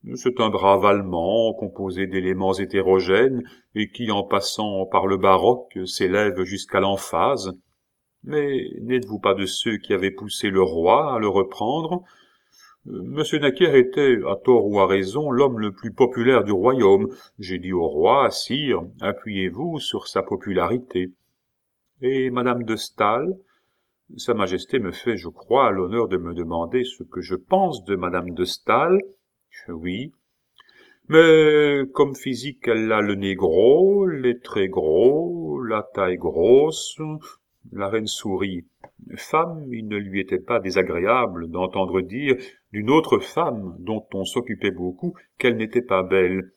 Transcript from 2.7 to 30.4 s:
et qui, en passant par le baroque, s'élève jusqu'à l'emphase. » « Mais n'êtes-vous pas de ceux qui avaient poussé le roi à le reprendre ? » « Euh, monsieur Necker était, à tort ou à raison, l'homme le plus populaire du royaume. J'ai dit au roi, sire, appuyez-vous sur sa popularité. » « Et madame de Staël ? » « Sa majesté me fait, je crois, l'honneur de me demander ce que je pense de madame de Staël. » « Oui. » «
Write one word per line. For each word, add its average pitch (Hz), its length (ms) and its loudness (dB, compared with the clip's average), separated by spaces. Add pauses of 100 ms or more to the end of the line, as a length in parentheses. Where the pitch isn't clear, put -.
et 107 160 -4
qui, 117 200 -8
en 101 140 -2
passant 101 640 -4
par 95 200 0
le 98 100 2
baroque, 98 720 2
s'élève 95 580 0
jusqu'à 98 360 -4
l'emphase. » « 98 720 -2 (720)
Mais 143 440 -4 (120)
n'êtes-vous 113 380 -4
pas 98 160 2
de 98 120 -2
ceux 104 320 -4
qui - 160 -2
avaient 95 160 0
poussé 101 400 -6
le 95 120 4
roi 104 520 2
à 117 40 -2
le 107 100 0
reprendre ? » « 139 760 -2 (840)
Euh, 92 180 -12
monsieur 147 340 -4
Necker 147 400 4
était, 127 380 4 (100)
à 98 100 0
tort 117 300 4
ou 101 140 2
à 95 60 8
raison, 98 440 0
l'homme 127 280 2
le 104 120 -2
plus 104 220 -10
populaire 120 520 4
du 104 80 0
royaume. 101 560 4 (300)
J'ai 92 200 -8
dit 92 160 -6
au 85 120 0
roi, 101 440 2
sire, 120 500 -4 (220)
appuyez-vous 104 760 -6
sur - 280 -8
sa 98 140 -2
popularité. » « 92 880 -4 (880)
Et 131 300 0
madame 123 320 0
de 110 140 -2
Staël ? » « 123 600 -2 (800)
Sa - 160 -4
majesté 95 460 -2
me 92 140 -2
fait, 110 260 -4
je 85 100 -12
crois, 123 420 2
l'honneur 98 380 -2
de 92 80 -2
me 85 160 -4
demander 85 520 -4
ce - 180 -12
que 87 180 -12
je 90 140 -6
pense 185 500 -2
de 98 120 -2
madame 90 340 -4
de 87 160 -4
Staël. » « 156 520 0 (680)
Oui. » « 90 440 -8 (1000)